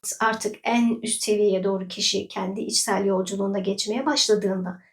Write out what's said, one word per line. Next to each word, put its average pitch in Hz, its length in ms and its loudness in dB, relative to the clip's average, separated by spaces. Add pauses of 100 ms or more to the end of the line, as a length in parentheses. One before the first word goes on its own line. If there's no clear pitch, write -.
(200)
Artık 220 440 0
en 233 380 2
üst - 200 -4
seviyeye 208 420 2
doğru 190 240 -2
kişi - 400 -2
kendi 196 320 -6
içsel 202 440 0
yolculuğunda 196 540 0
geçmeye 202 480 -2
başladığında, 190 760 0 (100)